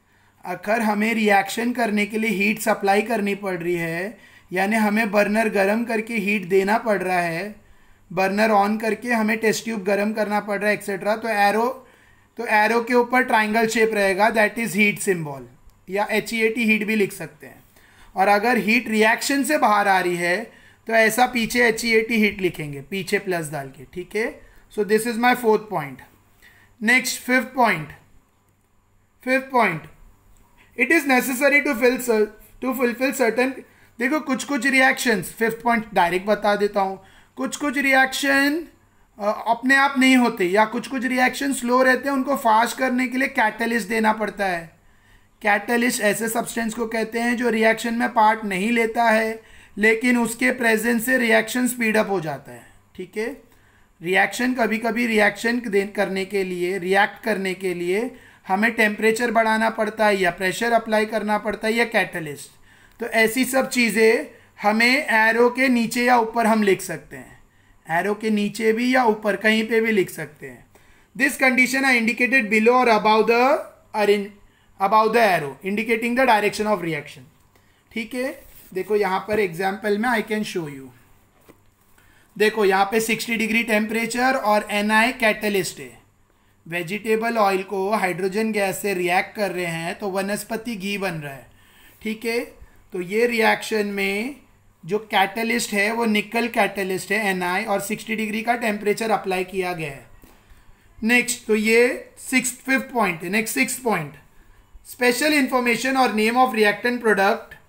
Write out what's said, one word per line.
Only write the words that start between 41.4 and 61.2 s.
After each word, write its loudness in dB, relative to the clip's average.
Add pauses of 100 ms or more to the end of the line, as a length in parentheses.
स्लो 2
रहते 2
हैं, -2
उनको 0
fast 2
करने -2
के -4
लिए 0
catalyst -2
देना 0
पड़ता -4
है। -6 (640)
Catalyst 0
ऐसे 0
substance -4
को -4
कहते -4
हैं 0
जो 0
reaction 2
में -2
part 4
नहीं -2
लेता 0
है, 0 (360)
लेकिन 2
उसके 0
presence 0
से 2
reaction 0
speed -2
अप 0
हो 0
जाता -8
है, -20 (300)
ठीक -12
है? -6 (600)
Reaction, 0
कभी-कभी -2
reaction 0
दे-, -2
करने -2
के -2
लिए, -4
react 0
करने -2
के -4
लिए -2 (320)
हमें 2
temperature 0
बढ़ाना 2
पड़ता -2
है 4
या 2
pressure -2
apply 2
करना -2